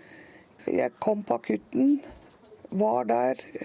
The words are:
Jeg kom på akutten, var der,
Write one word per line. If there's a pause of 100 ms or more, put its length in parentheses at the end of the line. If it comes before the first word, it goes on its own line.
(680)
Jeg
kom
på
akutten, (800)
var
der, (240)